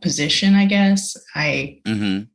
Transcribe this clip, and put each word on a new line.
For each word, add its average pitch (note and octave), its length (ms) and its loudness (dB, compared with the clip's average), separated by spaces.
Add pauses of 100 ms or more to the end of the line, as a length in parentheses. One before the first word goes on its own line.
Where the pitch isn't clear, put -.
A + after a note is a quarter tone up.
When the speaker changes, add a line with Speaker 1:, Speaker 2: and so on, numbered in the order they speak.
Speaker 1:
position, F3+ 540 0
I G3 100 4
guess, G3 500 2 (200)
I, C#3 500 -6
Speaker 2:
Mm-hmm. G#2 380 -2 (120)